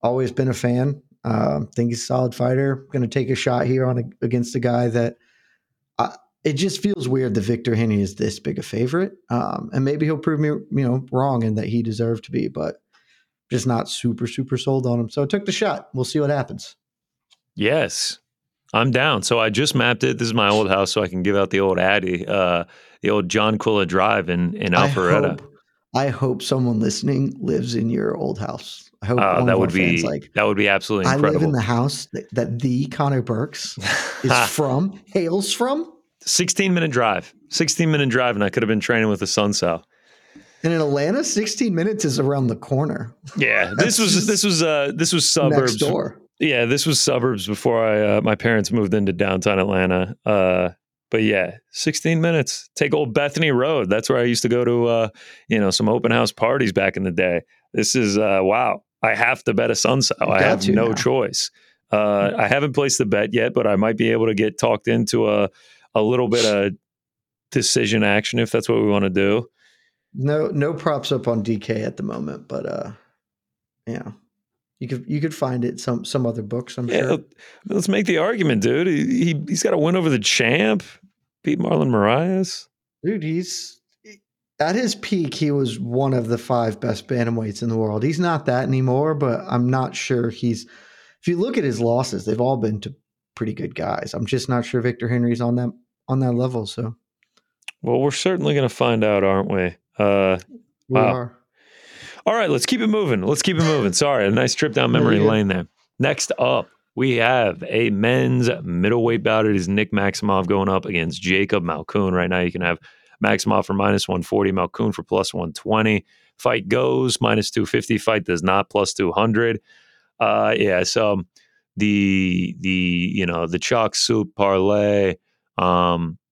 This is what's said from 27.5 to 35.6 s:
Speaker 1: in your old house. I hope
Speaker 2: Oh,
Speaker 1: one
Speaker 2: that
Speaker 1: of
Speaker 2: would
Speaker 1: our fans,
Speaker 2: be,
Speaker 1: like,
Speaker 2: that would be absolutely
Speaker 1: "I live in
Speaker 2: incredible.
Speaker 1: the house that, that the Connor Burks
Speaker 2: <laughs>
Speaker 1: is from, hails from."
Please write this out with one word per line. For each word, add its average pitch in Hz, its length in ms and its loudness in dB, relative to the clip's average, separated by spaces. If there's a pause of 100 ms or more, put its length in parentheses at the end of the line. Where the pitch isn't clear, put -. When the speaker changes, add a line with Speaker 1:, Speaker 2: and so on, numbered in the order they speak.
Speaker 1:
in 113 140 -2
your 113 280 -2
old - 200 -4
house. - 520 -12 (120)
I - 60 -10
hope - 140 2
Speaker 2:
Oh, 95 140 4
Speaker 1:
one 120 100 2
Speaker 2:
that 95 80 4
Speaker 1:
of 95 60 4
Speaker 2:
would 92 120 2
Speaker 1:
our 87 60 0
fans, 85 240 2
Speaker 2:
be, 82 60 -2
Speaker 1:
like, 71 280 -6
Speaker 2:
that 104 100 2
would 104 120 0
be 104 100 2
absolutely 98 400 0
Speaker 1:
"I 135 80 2
live 139 80 2
in 107 40 2
Speaker 2:
incredible. 151 260 0
Speaker 1:
the 123 80 0
house 120 520 -2
that, - 200 -10
that 120 260 -4
the 131 280 -2
Connor 139 340 0
Burks - 560 -6
Speaker 2:
<laughs> - 460 -4
Speaker 1:
is 131 100 2 (160)
from, 151 560 -2
hails 190 480 -2
from." 285 400 -4 (280)